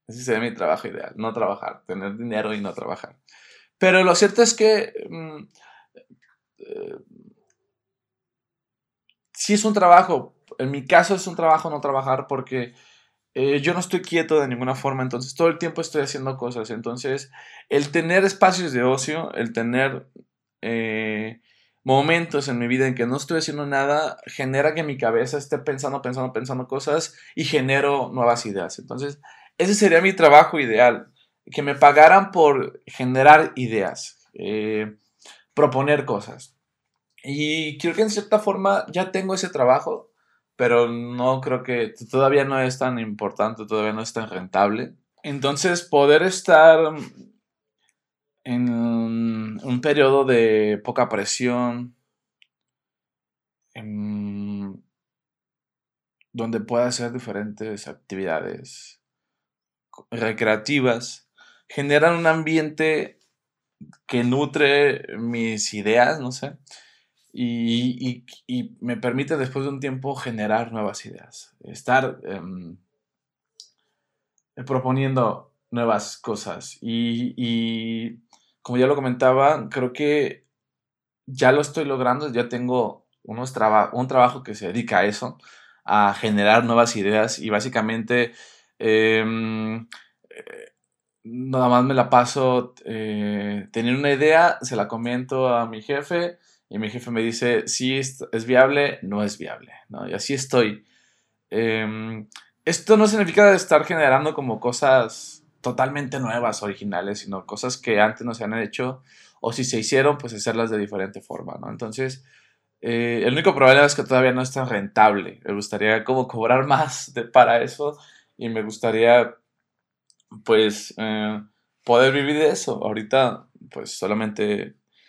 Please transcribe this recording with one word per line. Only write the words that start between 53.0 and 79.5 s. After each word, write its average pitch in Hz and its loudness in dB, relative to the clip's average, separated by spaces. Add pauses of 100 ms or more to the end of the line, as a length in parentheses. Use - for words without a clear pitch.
em, 104 -8 (1600)
donde 117 -6
pueda 120 0
hacer 120 -6
diferentes 107 -10
actividades - -10 (880)
co-, - -20
recreativas, 113 -2 (400)
generan 147 2
un 170 -2
ambiente 156 -2 (840)
que 120 -2
nutre 143 0
mis 113 -6
ideas, 120 2
no 131 -8
sé, 139 -12 (760)
y, 120 -2
y, - -10 (200)
y 123 -6
me 120 -6
permite 131 -4
después 135 -4
de 143 -6
un 135 -10
tiempo 135 -8
generar 113 -4
nuevas 104 -8
ideas, - -20
estar, - -2
em, 90 -14 (1900)
proponiendo 131 -2 (180)
nuevas 117 -4
cosas. - -12
Y, 117 -4
y 113 -6 (400)
como 123 -6
ya 127 4
lo 143 4
comentaba, 131 2